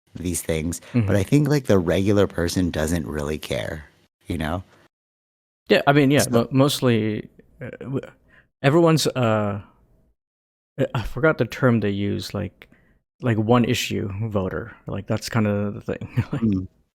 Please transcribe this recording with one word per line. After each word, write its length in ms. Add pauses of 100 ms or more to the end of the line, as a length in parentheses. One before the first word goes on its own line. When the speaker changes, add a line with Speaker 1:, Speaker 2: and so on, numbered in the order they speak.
(160)
Speaker 1:
these 260
things. 380 (140)
Speaker 2:
Mm-hmm. 140
Speaker 1:
But 80
I 80
think, 240
like, 180
the 140
regular 480
person 440
doesn't 360
really 300
care, 480 (420)
you 100
know? 260 (1080)
Speaker 2:
Yeah, 180
I 60
mean, 180
yeah, 80
Speaker 1:
So 100
Speaker 2:
mo-, 220
mostly, 800 (320)
uh, 80 (100)
w-, 220 (600)
everyone's, 460
uh, 540 (1300)
I 100
forgot 340
the 80
term 340
they 120
use, 420
like, 340 (540)
like, 160
one 260
issue 480 (160)
voter. 480 (120)
Like, 200
that's 220
kinda 420
the 100
thing. 280 (180)
<laughs> 60
Like 80
Speaker 1:
Mm. 260 (280)